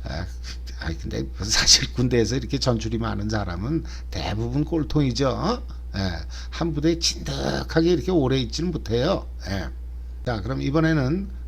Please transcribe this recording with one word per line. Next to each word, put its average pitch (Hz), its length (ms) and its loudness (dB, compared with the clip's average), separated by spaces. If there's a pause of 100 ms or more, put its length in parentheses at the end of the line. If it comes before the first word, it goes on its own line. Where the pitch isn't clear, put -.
아, 95 240 -4 (540)
아니, - 180 -4
근데 - 260 -4 (180)
사실 - 500 4
군대에서 120 440 2
이렇게 127 220 -2
전출이 113 400 0
많은 107 300 -2
사람은 107 560 -2 (260)
대부분 117 540 -2
꼴통이죠. 143 960 2 (320)
예, 98 60 0 (500)
한 165 240 -2
부대에 160 240 2
진득하게 143 960 2
이렇게 160 180 2
오래 135 280 4
있지는 143 340 -2
못해요. 127 560 0 (200)
예. 95 200 -2 (580)
자, 117 140 0
그럼 127 200 -2
이번에는 156 720 2 (180)